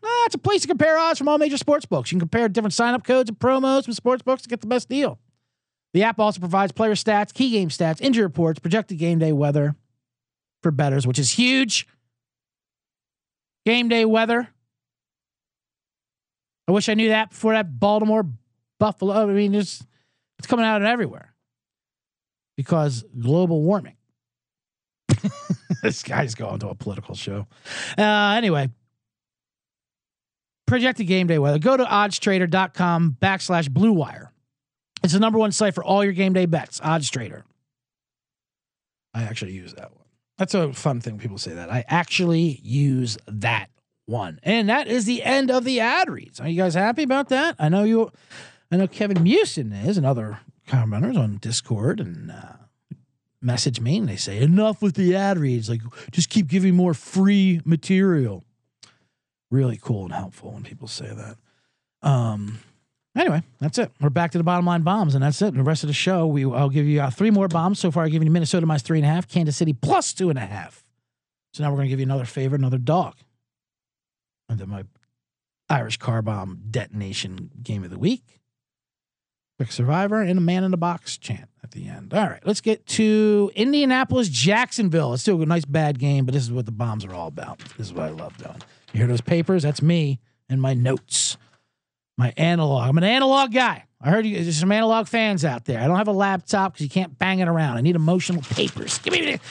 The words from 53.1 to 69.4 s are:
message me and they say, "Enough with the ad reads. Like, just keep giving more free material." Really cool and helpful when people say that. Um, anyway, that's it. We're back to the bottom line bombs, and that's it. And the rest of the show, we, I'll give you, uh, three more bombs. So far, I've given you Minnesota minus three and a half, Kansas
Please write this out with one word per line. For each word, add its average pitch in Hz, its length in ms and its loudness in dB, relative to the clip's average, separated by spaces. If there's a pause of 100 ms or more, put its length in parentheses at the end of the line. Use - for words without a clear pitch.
message 120 400 -2
me 127 180 0
and 202 120 -2
they 92 60 -6
say, 98 240 -8
"Enough 196 420 4
with 202 140 0
the 180 200 2
ad 196 220 0
reads. 123 320 -2
Like, 117 120 -4 (280)
just - 180 0
keep 196 200 2
giving 180 280 4
more 180 200 4
free 190 680 2
material." 160 800 2 (1080)
Really 127 280 0
cool 101 260 -4
and 87 60 -10
helpful 95 420 -12
when - 100 -14
people - 240 -18
say - 260 -12
that. 107 240 -16 (640)
Um, 110 580 0 (560)
anyway, 226 280 2 (160)
that's 143 180 -4
it. 233 140 -2 (100)
We're 143 80 2
back 170 220 0
to 175 80 0
the 165 40 0
bottom 175 220 2
line 175 160 2
bombs, 175 320 2
and 135 100 2
that's 143 180 0
it. 208 80 4
And 135 80 -2
the 135 60 2
rest 151 200 0
of 151 40 -4
the 147 60 -2
show, 180 320 0
we, 143 200 0
I'll 135 240 0
give 147 180 2
you, 147 120 2
uh, 139 120 0
three 208 200 2
more 196 160 4
bombs. 170 320 0
So 175 120 0
far, 165 140 0
I've 151 60 0
given 160 140 2
you 156 60 4
Minnesota 170 340 2
minus 156 160 0
three 160 160 0
and 147 80 2
a 147 40 4
half, 170 180 0
Kansas 156 280 0